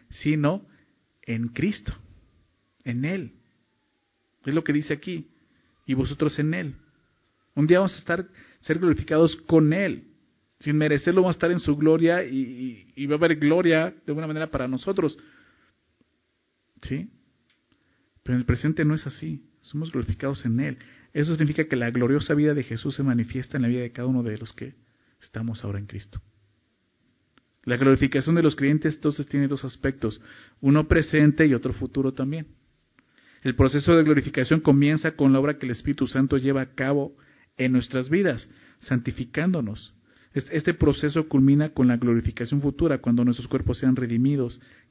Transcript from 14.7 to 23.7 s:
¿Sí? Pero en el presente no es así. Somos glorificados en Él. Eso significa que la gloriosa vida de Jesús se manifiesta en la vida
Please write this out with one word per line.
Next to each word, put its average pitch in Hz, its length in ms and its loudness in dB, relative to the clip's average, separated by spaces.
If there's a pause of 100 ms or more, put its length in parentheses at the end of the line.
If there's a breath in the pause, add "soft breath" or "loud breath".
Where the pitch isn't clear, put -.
¿Sí? 160 280 -8 (1120)
Pero 127 120 -4
en 123 60 0
el 120 60 -6
presente 147 380 0
no 151 100 2
es 156 120 -6
así. 151 380 -12 (160)
Somos 160 320 -10
glorificados 135 540 -6
en 117 140 0
Él. 139 180 -6 (340 loud breath)
Eso 151 200 -2
significa 156 360 0
que 139 80 -2
la 120 140 -2
gloriosa 131 440 0
vida 147 200 2
de 143 80 -2
Jesús 120 320 -8
se - 80 -4
manifiesta 127 540 -2
en 135 60 -2
la 117 60 0
vida 123 120 0